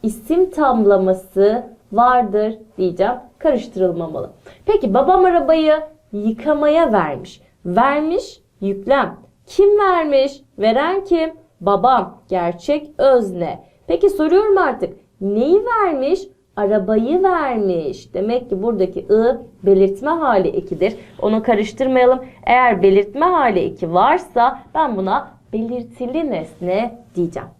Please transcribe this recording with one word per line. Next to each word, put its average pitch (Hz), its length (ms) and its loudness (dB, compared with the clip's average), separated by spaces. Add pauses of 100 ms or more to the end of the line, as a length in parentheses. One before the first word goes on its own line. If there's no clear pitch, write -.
İsim 339 480 -2
tamlaması 202 1160 2 (260)
vardır 220 680 0 (200)
diyeceğim. 185 360 -2 (240)
Karıştırılmamalı. 175 920 -4 (360)
Peki 320 280 0
babam 359 300 4
arabayı 311 560 2 (320)
yıkamaya 294 800 0
vermiş. 156 500 -4 (220)
Vermiş, 285 760 -2 (200)
yüklem. 196 560 -2 (300)
Kim 403 320 4
vermiş? 311 640 0 (160)
Veren 285 460 0
kim? 320 280 -2 (280)
Babam. 202 580 0 (100)
Gerçek 190 680 -4
özne. 196 680 0 (220)
Peki 339 240 2
soruyorum 381 480 2
artık. 302 380 -2 (240)
Neyi 247 440 0
vermiş? 370 560 -2 (360)
Arabayı 214 680 0
vermiş. 214 920 -2
Demek 233 360 -4
ki 190 120 -4
buradaki 196 480 -4
ı 226 320 2 (200)
belirtme 196 480 2
hali 254 380 0
ekidir. 180 480 -4 (260)
Onu 220 200 0
karıştırmayalım. 254 800 0 (260)
Eğer 233 360 2
belirtme 202 440 2
hali 277 320 0
eki 165 360 -6
varsa 247 640 0 (160)
ben 294 220 -2
buna 190 340 -4 (220)
belirtili 247 760 -6
nesne 185 680 -6 (160)
diyeceğim. 165 340 -6 (120)